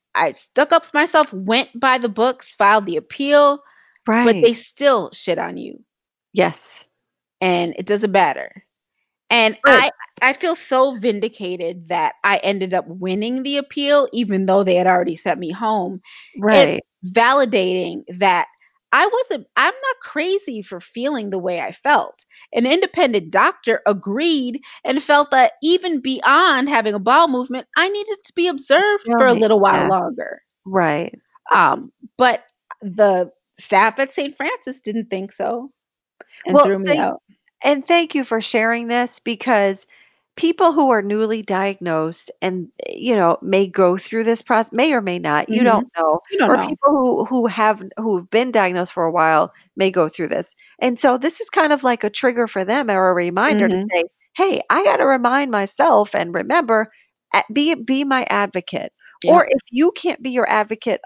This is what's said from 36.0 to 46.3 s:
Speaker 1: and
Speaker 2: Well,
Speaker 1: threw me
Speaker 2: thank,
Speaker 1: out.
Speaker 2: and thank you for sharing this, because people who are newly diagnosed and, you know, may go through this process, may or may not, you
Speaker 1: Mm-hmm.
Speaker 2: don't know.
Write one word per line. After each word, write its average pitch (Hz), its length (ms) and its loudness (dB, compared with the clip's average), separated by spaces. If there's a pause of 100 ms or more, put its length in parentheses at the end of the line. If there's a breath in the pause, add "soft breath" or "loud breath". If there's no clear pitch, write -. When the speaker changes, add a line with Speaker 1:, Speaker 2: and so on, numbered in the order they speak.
Speaker 1:
and 277 80 -2
Speaker 2:
Well, 285 100 8
Speaker 1:
threw 196 140 0
me 196 80 -6
Speaker 2:
thank, 294 140 0
Speaker 1:
out. - 220 -4 (420)
Speaker 2:
and 277 200 0
thank 339 300 0
you 277 80 0
for 226 180 -2
sharing 233 480 -2
this, 240 300 -2
because 202 680 -2 (500 soft breath)
people 330 380 2
who 285 160 2
are 220 100 2
newly 214 400 -2
diagnosed 185 920 -4 (120)
and, 185 260 -6 (220)
you 233 260 -2
know, 170 240 2
may 190 260 2
go 185 300 2
through 220 280 -6
this 226 180 0
process, 226 280 0
may 285 220 2
or 247 80 0
may 180 180 -4
not, 151 300 -2
you 220 140 0
Speaker 1:
Mm-hmm. - 20 4
Speaker 2:
don't 233 320 2
know. 302 240 0 (100)